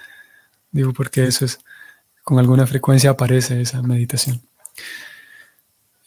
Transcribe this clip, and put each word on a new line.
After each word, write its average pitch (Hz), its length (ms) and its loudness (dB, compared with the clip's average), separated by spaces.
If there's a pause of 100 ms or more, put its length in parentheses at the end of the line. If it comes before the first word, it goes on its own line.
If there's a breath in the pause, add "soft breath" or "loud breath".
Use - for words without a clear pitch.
(720 loud breath)
Digo, 135 200 0
porque 131 320 -2
eso 127 200 0
es, - 160 -6 (640 loud breath)
con 127 160 2
alguna 127 260 4
frecuencia 135 440 2
aparece 127 500 0
esa 123 200 -6
meditación. 123 640 -2 (1600 loud breath)